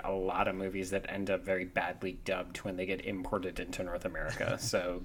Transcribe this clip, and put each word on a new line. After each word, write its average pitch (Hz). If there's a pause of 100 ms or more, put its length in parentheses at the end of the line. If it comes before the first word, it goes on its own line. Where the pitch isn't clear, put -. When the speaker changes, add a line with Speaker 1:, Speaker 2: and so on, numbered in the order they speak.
Speaker 1:
a 98
lot 95
of 95
movies 95
that 95
end 98
up 90
very 92
badly 90
dubbed -
when 95
they 92
get 95
imported 92
into 90
North 90
America. 80
Speaker 2:
<laughs> -
Speaker 1:
So 90